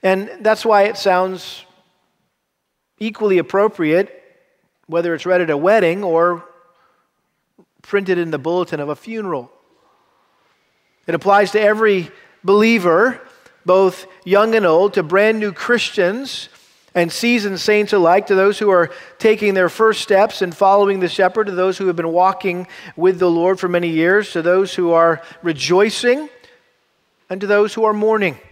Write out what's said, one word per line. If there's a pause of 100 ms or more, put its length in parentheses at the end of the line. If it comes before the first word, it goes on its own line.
and (120)
that's
why
it
sounds (1300)
equally
appropriate, (640)
whether
it's
read
at
a
wedding
or (1400)
printed
in
the
bulletin
of
a
funeral. (1600)
It
applies
to
every (320)
believer, (460)
both (200)
young
and
old,
to
brand
new
Christians (460)
and
seasoned
saints
alike,
to
those
who
are (260)
taking
their
first
steps
and
following
the
shepherd,
to
those
who
have
been
walking (280)
with
the
Lord
for
many
years,
to
those
who
are (220)
rejoicing, (1000)
and
to
those
who
are
mourning. (140)